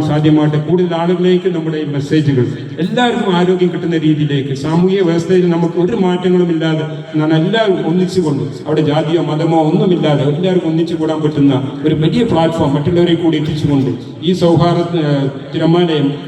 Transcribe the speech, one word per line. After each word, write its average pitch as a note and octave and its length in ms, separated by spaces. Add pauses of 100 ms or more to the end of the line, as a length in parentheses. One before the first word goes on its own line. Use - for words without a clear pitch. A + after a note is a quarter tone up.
സാധ്യമായിട്ട് D3+ 560
കൂടുതൽ F3+ 340
ആളുകളിലേക്ക് F3+ 560
നമ്മുടെ D#3 260
ഈ D3 140
മെസ്സേജുകൾ C3+ 500 (380)
എല്ലാവർക്കും A3 560
ആരോഗ്യം F3+ 340
കിട്ടുന്ന E3+ 320
രീതിയിലേക്ക് C#3+ 560
സാമൂഹിക F3+ 460
വ്യവസ്ഥയിൽ E3+ 380 (100)
നമുക്ക് E3+ 280
ഒരു A3+ 220
മാറ്റങ്ങളും F3+ 480
ഇല്ലാതെ D#3 320 (280)
എന്നാൽ D#3 260
എല്ലാവരും G3 500
ഒന്നിച്ചുകൊണ്ട് F3 560 (220)
അവിടെ D#3 240
ജാതിയോ D#3 400
മതമോ D#3+ 280 (120)
ഒന്നുമില്ലാതെ D#3 520 (120)
എല്ലാവർക്കും F3 360
ഒന്നിച്ചു E3 300
കൂടാൻ D#3 240
പറ്റുന്ന C#3 340 (260)
ഒരു D#3 200
വലിയ A3+ 260
പ്ലാറ്റ്ഫോം D#3+ 460
മറ്റുള്ളവരെ E3+ 480
കൂടി D#3 160
എത്തിച്ചുകൊണ്ട് C#3 500 (380)
ഈ F#3+ 40 (120)
സൗഹാർദ്ദ, E3+ 500 (160)
ഏഹ്, C#3 160 (260)
തിരമാലയം D#3+ 560 (180)